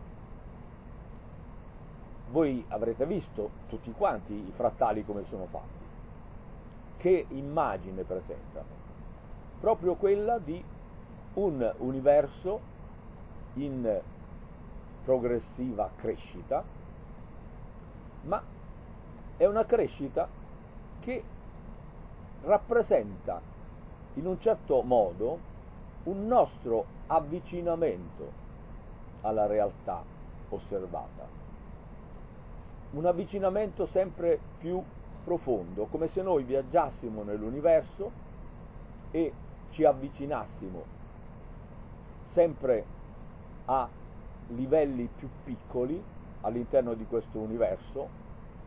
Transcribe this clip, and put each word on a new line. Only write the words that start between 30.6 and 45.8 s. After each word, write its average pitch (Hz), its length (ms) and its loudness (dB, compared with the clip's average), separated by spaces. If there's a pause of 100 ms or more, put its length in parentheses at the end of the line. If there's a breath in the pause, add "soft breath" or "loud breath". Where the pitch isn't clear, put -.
un 151 160 0
avvicinamento 190 800 4
sempre 170 520 4 (200)
più 180 240 -2 (400)
profondo, 104 640 0
come 156 220 0
se 185 140 0
noi 180 200 6
viaggiassimo 131 800 2
nell'universo 143 880 4 (1040)
e 156 200 4 (380)
ci 156 140 4
avvicinassimo 135 1120 0 (1200)
sempre 135 640 6 (800)
a 123 240 2 (600)
livelli 131 640 4
più 143 140 -8 (160)
piccoli 135 580 -2 (400)